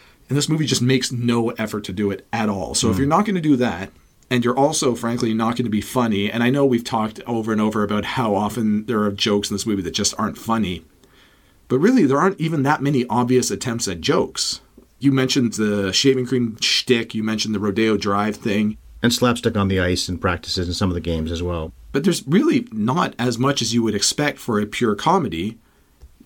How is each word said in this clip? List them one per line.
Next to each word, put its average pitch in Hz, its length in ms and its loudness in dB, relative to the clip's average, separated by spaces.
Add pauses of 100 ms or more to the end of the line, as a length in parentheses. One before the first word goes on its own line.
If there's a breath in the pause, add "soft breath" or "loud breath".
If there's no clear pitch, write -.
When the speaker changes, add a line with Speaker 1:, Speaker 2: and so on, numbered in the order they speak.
(280 loud breath)
Speaker 1:
And 131 100 -2
this 143 100 -2
movie 156 180 0
just 117 160 0
makes 127 300 2
no 120 380 0
effort 107 340 -6
to 98 80 -10
do 101 180 0
it - 220 -8
at 110 160 0
all. 92 260 -4
So - 160 2
if 101 60 2
Speaker 2:
Mm. - 40 -2
Speaker 1:
you're 139 80 2
not 180 180 2
gonna 190 140 0
do 151 160 4
that, 98 340 -2 (400)
and 123 140 2
you're 120 120 0
also, 143 380 2
frankly, 117 400 -2
not 113 220 0
gonna 120 120 -2
be 104 140 0
funny, 107 480 0
and 120 120 -2
I 120 80 2
know 143 140 2
we've 120 200 2
talked 110 420 -4
over 113 260 -2
and 107 80 2
over 107 220 0
about 101 220 -2
how 110 300 0
often 107 520 0
there 110 160 0
are 104 100 0
jokes 104 380 0
in 104 40 -4
this 98 120 -4
movie 101 160 0
that 85 120 -6
just - 240 -2
aren't 104 200 -2
funny, 98 460 -2 (840 soft breath)
but 127 100 2
really, 208 280 6
there 131 120 4
aren't 185 220 2
even 160 220 0
that 139 200 2
many 139 260 2
obvious 120 420 2
attempts 117 380 -4
at 87 120 -6
jokes. - 600 -2 (400)
You 139 120 2
mentioned 131 420 2
the 104 380 0
shaving 127 340 2
cream 120 340 -2
shtick, - 540 0
you 110 80 -2
mentioned 110 320 -2
the 98 60 -2
Rodeo 104 360 2
Drive 104 400 0
thing. 107 400 0 (260)
Speaker 2:
And 120 100 4
slapstick 120 440 0
on 98 120 2
the 95 120 2
ice 90 280 0
and 87 120 -4
practices 90 480 -2
in 87 60 -2
some 98 140 0
of 87 60 0
the 85 60 -4
games 80 320 -2
as 85 100 -4
well. 85 300 -4 (180)
Speaker 1:
But 143 140 -2
there's 180 220 0
really 202 460 2
not 117 460 -2
as 120 180 0
much 135 240 0
as 113 140 -2
you 120 80 2
would 107 140 0
expect 147 420 -2
for 107 220 -2
a 107 60 0
pure 107 280 0
comedy, 113 640 -2 (680 soft breath)